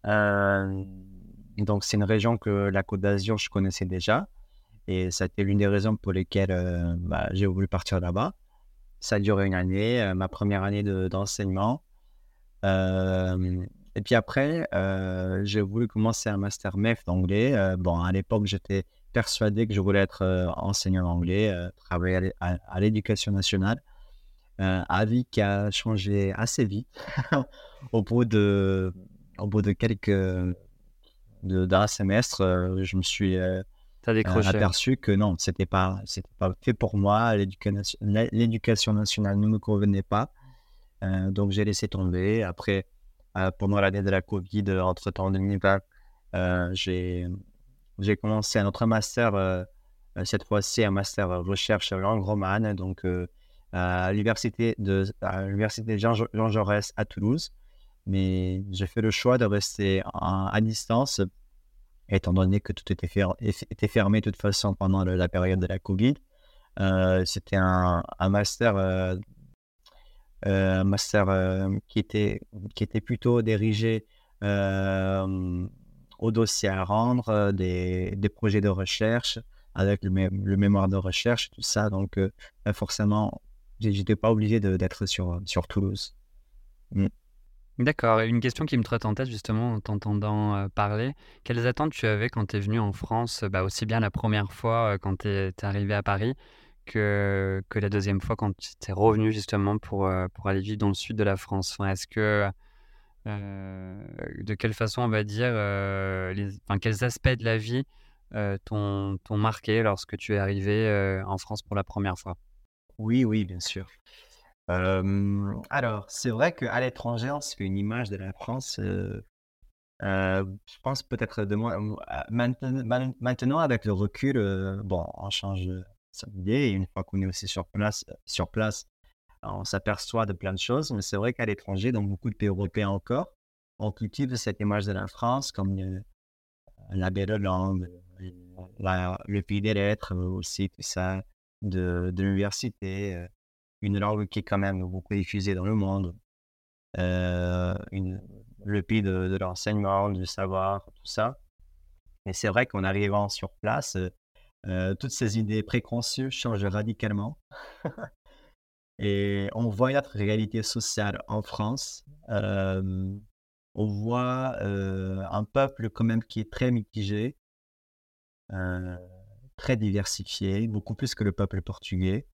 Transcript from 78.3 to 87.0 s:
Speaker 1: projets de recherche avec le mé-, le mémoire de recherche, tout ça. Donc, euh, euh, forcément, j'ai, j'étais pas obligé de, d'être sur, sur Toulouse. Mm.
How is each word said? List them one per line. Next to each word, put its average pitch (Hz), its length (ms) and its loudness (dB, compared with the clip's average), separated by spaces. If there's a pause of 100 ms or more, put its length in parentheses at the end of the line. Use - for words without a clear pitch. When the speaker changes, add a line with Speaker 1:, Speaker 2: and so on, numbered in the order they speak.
Speaker 1:
projets 104 320 2
de 101 60 4
recherche 110 720 0 (360)
avec 98 280 2
le 98 80 0
mé-, 92 220 2
le 98 240 0
mémoire 98 320 6
de 95 80 2
recherche, 98 540 0
tout - 120 -14
ça. 107 280 0
Donc, 98 280 -2
euh, 98 140 2 (340)
euh, 107 60 0
forcément, 104 720 0 (360)
j'ai, 107 140 2
j'étais 98 240 2
pas 110 140 2
obligé 107 280 4
de, 95 200 2
d'être 95 280 -2
sur, 90 380 -2
sur - 240 -2
Toulouse. 98 480 -2 (760)
Mm. 98 160 2 (720)